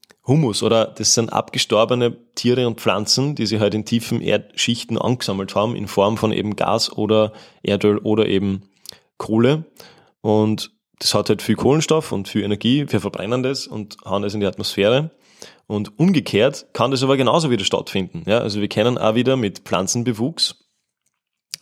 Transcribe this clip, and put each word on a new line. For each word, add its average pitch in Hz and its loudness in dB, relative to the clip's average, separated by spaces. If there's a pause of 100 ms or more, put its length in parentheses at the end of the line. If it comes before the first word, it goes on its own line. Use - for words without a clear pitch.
(260)
Humus. 127 2
Oder 110 4
das - -2
sind 113 0
abgestorbene 120 0 (180)
Tiere 123 0
und 113 -4
Pflanzen, 113 0
die 113 -4
sich 104 -2
halt 104 2
in 107 -4
tiefen 117 -2
Erdschichten - -2
angesammelt 98 -2
haben 110 -2
in 101 -8
Form 104 2
von 110 0
eben 104 -4
Gas - -2
oder 107 2 (300)
Erdöl 104 2
oder 107 0
eben 98 0 (560)
Kohle. 127 2 (560)
Und 107 0 (260)
das - -2
hat 107 0
halt 104 0
viel 110 0
Kohlenstoff 156 2
und 98 -6
viel 104 -2
Energie. 110 0
Wir 107 0
verbrennen 101 -4
das 135 -4
und 107 -12
hauen 101 -2
das 104 -4
in 107 -4
die 101 0
Atmosphäre. 104 0 (560)
Und 104 -6
umgekehrt 147 2
kann 120 0
das 131 0
aber 135 4
genauso 131 2
wieder 104 0
stattfinden. 87 -4
Ja, 104 4
also 104 -2
wir 104 -2
können 120 0
auch 110 2
wieder 123 2
mit 104 -2
Pflanzenbewuchs 113 -4 (1040)